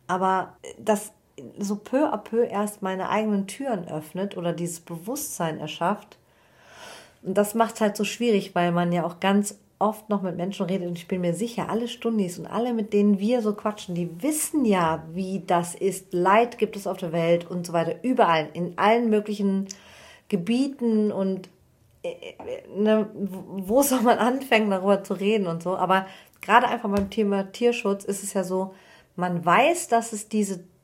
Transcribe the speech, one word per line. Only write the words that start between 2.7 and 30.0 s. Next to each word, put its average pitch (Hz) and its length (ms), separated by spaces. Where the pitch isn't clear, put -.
meine 190 280
eigenen 202 360
Türen 214 420
öffnet 180 500
oder 170 160
dieses 165 260
Bewusstsein 175 800
erschafft. - 580
Und 185 160
das 202 160
macht's 226 280
halt 208 140
so 214 100
schwierig, 208 500
weil 175 160
man 175 200
ja 170 140
auch 170 140
ganz 202 400
oft 214 300
noch 202 140
mit 180 120
Menschen 190 300
redet 175 220
und 175 100
ich - 100
bin 185 140
mir 175 140
sicher, 202 340
alle 226 180
Stundis 214 520
und 160 80
alle, 240 260
mit 220 200
denen 208 260
wir 226 240
so 214 100
quatschen, 208 400
die 170 160
wissen 302 420
ja, 165 380
wie 185 320
das 170 300
ist. - 380
Leid 196 440
gibt 214 180
es 202 120
auf 190 100
der 170 140
Welt 170 380
und 180 180
so 165 60
weiter, 165 280
überall, 170 520
in 175 260
allen 226 320
möglichen 202 560
Gebieten 220 800
und, 190 380
äh, - 80
äh, - 260
ne, 214 380
wo, 190 300
wo 277 60
soll 254 180
man 226 160
anfangen, 226 540
darüber 196 320
zu 202 100
reden 196 320
und 165 160
so. 175 160
Aber 190 300
gerade 233 260
einfach 233 220
beim 196 220
Thema 196 400
Tierschutz 233 520
ist 196 200
es 202 100
ja - 100
so, 185 300
man 175 300
weiß, 240 440
dass 233 220